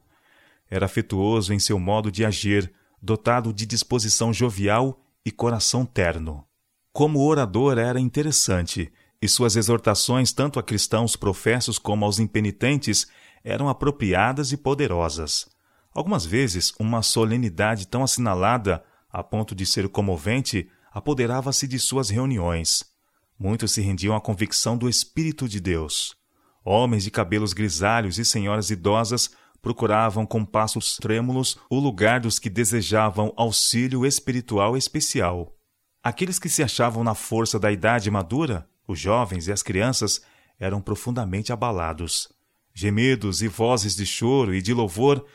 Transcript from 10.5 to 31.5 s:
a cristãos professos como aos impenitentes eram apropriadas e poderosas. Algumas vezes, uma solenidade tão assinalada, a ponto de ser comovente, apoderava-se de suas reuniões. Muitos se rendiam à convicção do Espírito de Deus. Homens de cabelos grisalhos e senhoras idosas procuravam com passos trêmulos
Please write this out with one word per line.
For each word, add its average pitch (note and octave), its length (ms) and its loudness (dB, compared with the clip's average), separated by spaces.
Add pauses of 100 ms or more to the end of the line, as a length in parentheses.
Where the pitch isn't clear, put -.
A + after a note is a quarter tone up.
a A#2 40 -2
cristãos A2 540 0
professos A2 640 0
como G#2 260 -2
aos G#2 140 0
impenitentes A2 880 0 (360)
eram C3+ 240 -2
apropriadas C3 840 2
e C#3+ 60 -2
poderosas. E2+ 880 -2 (460)
Algumas D#3 320 -2
vezes, F#2 520 0
uma A2+ 220 0
solenidade G#2+ 880 0
tão B2+ 160 -2
assinalada, G2+ 800 0 (260)
a F2+ 140 -8
ponto G#2+ 300 -6
de F#2+ 100 -6
ser G2 240 0
comovente, G2 800 -2 (240)
apoderava-se C3 720 -2
de B2+ 120 -4
suas B2+ 320 -2
reuniões. G2+ 720 0 (540)
Muitos G#2+ 340 -2
se A2 80 0
rendiam G2 340 0
à G#2+ 60 -2
convicção A2+ 560 -2
do A#2+ 100 -2
Espírito D3+ 600 -2
de G2+ 120 -6
Deus. E2 540 -4 (480)
Homens A2+ 400 2
de G2+ 80 -4
cabelos G#2 440 0
grisalhos G2+ 640 0
e A#2 60 0
senhoras G#2 440 0
idosas G#2+ 600 0 (320)
procuravam A2 640 0
com A2 180 -2
passos A2 540 -2
trêmulos B2 580 0 (140)